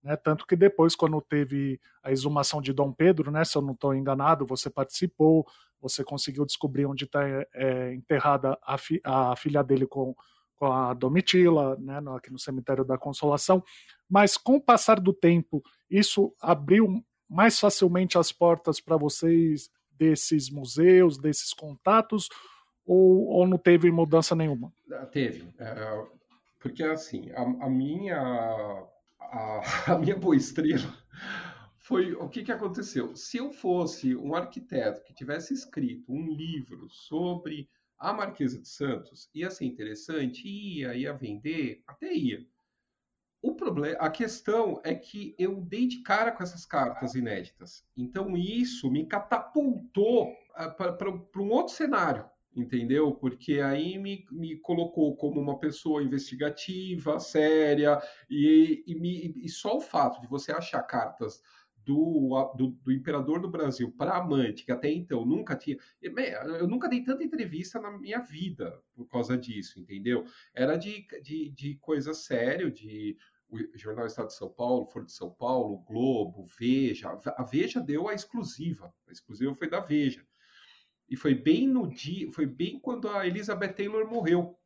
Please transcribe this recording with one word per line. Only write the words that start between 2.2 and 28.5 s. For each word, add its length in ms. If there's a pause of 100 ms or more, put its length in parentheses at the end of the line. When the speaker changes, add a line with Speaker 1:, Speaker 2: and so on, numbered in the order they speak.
Speaker 1:
de 120
Dom 180
Pedro, 400
né? 140
Se 120
eu 40
não 120
tô 200
enganado, 520
você 240
participou, 760 (320)
você 240
conseguiu 420
descobrir 400
onde 220
tá, 140 (320)
é, 400
enterrada 680
a 160
fi-, 280
a 320
filha 260
dele 240
com, 260 (440)
com 80
a 280
Domitila, 840
né? 220
No, 140
aqui 140
no 100
cemitério 440
da 140
Consolação. 680 (460)
Mas 280
com 180
o 60
passar 400
do 100
tempo, 500 (280)
isso 520
abriu 640 (260)
mais 300
facilmente 580
as 140
portas 480
pra 160
vocês 760 (220)
desses 580
museus, 680
desses 340
contatos, 760 (560)
ou, 420
ou 200
não 100
teve 340
mudança 420
nenhuma? 380 (200)
Speaker 2:
Ah, 140
teve. 400 (120)
É, 480 (520)
porque, 260
assim, 480
a, 100
a 280
minha, 480 (1000)